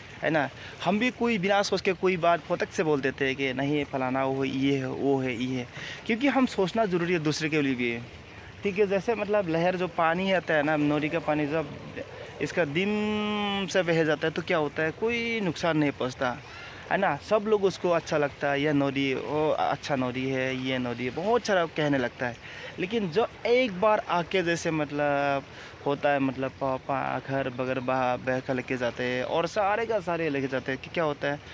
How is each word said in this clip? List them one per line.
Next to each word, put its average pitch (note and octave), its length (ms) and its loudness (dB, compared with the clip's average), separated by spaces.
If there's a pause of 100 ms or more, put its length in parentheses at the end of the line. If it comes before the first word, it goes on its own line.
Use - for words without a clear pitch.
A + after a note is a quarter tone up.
(220)
है D3 80 0
ना। C#3+ 200 2 (340)
हम G3 140 2
भी B3+ 120 2
कोई A#3 280 0
बिना G3 240 4
सोच G3 180 0
के G3 120 2
कोई F#3 240 2
बात E3+ 240 4
फटक - 280 -2
से - 140 -2
बोल D3+ 180 4
देते C3+ 260 0
हैं C3 100 0
कि C3+ 160 -2
नहीं C#3 320 0
फलाना C3 400 -2
वो C3+ 200 0
है, C3+ 60 0
ये C3+ 280 2
है, C3 100 -4
वो C3+ 320 0
है, B2+ 240 -2
ये B2+ 160 -2
है, A#2+ 60 -6 (400)
क्योंकि A3+ 220 2
हम B3+ 180 4
सोचना G3+ 380 0
ज़रूरी F3 280 0
है F3 60 2
दूसरे D3+ 300 0
के D3 140 2
लिए C3+ 120 2
भी, A#2+ 240 0 (640)
ठीक G3+ 160 0
है। G#3+ 80 6
जैसे G3 280 0
मतलब G#3 340 0
लहर E3+ 280 2
जो F3+ 120 -2
पानी F3 440 2
आता E3+ 220 2
है D3+ 80 4
ना, D#3 140 2
नदी D3 320 2
का D#3+ 100 -2
पानी D3+ 280 0
जब D3+ 240 -2 (720)
इसका D#3+ 220 0
दिम D#3+ 240 0 (800)
से F#3 160 2
बह E3 220 4
जाता D3+ 220 2
है D#3+ 60 0
तो F3+ 100 -4
क्या F3 160 0
होता D3+ 240 0
है, D#3+ 80 0
कोई A#3 500 -2
नुकसान E3+ 380 0
नहीं D3 120 4
पहुंचता, B2 480 -2 (540)
है F3 60 2
ना। F3+ 180 2
सब G#3 320 2
लोग G#3 160 4
उसको F#3 260 2
अच्छा E3 280 2
लगता C#3+ 320 0
है, C#3+ 120 2
"यह D3+ 100 4
नदी, C#3 420 2
ओ D3+ 360 0
अच्छा C3+ 460 0
नदी C3 320 -2
है, C3 280 0
ये C3 220 -2
नदी A#2+ 260 -4
है।" B2 60 -2
बहुत G#3+ 360 0
सारा F#3 200 4
कहने D3 320 2
लगता B2 280 -2
है। A#2+ 100 -6 (420)
लेकिन G3 320 -2
जो D3+ 160 2 (200)
एक A#3 340 4
बार G#3+ 280 4
आके F3 340 2
जैसे E3+ 280 0
मतलब C#3+ 720 0 (440)
होता C#3+ 220 2
है, C#3+ 100 4
मतलब C3 320 0
पा-, C3 280 -2
पा-, C3 500 -4
घर C3+ 200 -2
बगैर B2+ 320 -2
बहा-, B2+ 400 0
बह B2+ 200 0
कर C3 140 -2
लेके B2+ 220 -2
जाते A#2+ 280 -2
हैं B2 200 0
और E3 220 0
सारे G#3 400 0
का A3 140 0
सारे E3 300 -2
लेके C#3 160 0
जाते C3 260 -2
हैं C3 80 -4
कि - 140 -14
क्या F3 100 0
होता C#3+ 240 -2
है, D3 120 -2 (140)